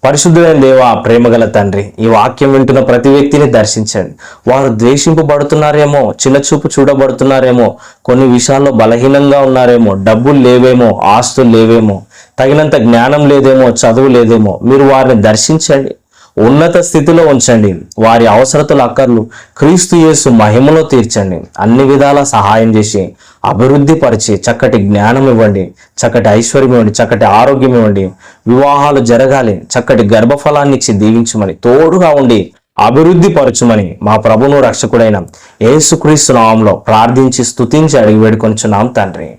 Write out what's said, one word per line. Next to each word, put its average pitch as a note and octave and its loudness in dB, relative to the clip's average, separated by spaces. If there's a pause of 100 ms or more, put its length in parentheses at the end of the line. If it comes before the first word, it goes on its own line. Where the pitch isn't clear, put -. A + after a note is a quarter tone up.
పరిశుద్ధుడైన D#3+ 2
దేవా, C3 2
ప్రేమగల A#2 0
తండ్రి, G2+ -4
ఈ A2 -2
వాక్యం B2 0
వింటున్న C3+ 0
ప్రతి B2 0
వ్యక్తిని C#3+ 2
దర్శించండి. G#2+ -4 (400)
వారు C3+ 0
ద్వేషింపబడుతున్నారేమో, C#3+ 0 (140)
చిన్నచూపు C#3 -2 (100)
చూడబడుతున్నారేమో, C3 0 (280)
కొన్ని B2+ 0
విషయాల్లో C3+ 0
బలహీనంగా C3+ 0
ఉన్నారేమో, B2 2
డబ్బులు A2 0
లేవేమో, B2 2
ఆస్తులు A#2+ 0
లేవేమో, A2 2 (380)
తగినంత C#3+ 0
జ్ఞానం B2+ 0
లేదేమో, C3 2
చదువు A#2+ 0
లేదేమో, A2+ 2
మీరు C3+ 2
వారిని C3 2
దర్శించండి, C#3 -2 (420)
ఉన్నత D3 2
స్థితిలో E3 0
ఉంచండి. A2+ 0 (240)
వారి A2+ 2
అవసరతలు, C#3 0
అక్కర్లు A#2+ -2 (300)
క్రీస్తు E3 0
యేసు D#3 2
మహిమలో A#2+ 2
తీర్చండి. G#2+ -4 (180)
అన్ని A#2 2
విధాలా C#3 2
సహాయం A2+ 0
చేసి G#2 -4 (300)
అభివృద్ధి C#3 0
పరిచి A2+ -2
చక్కటి B2 -2
జ్ఞానం G#2 0
ఇవ్వండి, G#2 0 (260)
చక్కటి A#2 -2
ఐశ్వర్యం B2 0
ఇవ్వండి, A2+ 0
చక్కటి G#2+ -2
ఆరోగ్యం B2+ 0
ఇవ్వండి. G2 0 (360)
వివాహాలు C#3+ 0
జరగాలి, A#2+ 0 (180)
చక్కటి A#2 0 (100)
గర్భఫలాన్ని C#3+ 0
ఇచ్చి A2+ -4
దీవించమని, G#2+ -2
తోడుగా D#3+ 0
ఉండి B2 0 (280)
అభివృద్ధి D#3+ 2
పరచుమని A#2+ -2
మా G#2 0
ప్రభువును A#2 0
రక్షకుడైన A2 -2 (400)
యేసుక్రీస్తు D3 0
నామంలో A2+ 2
ప్రార్థించి A#2+ 0
స్తుతించి D3 -2
అడిగి G#2+ 2
వేడుకొంచున్నాం A2 -2
తండ్రి. F#2 -6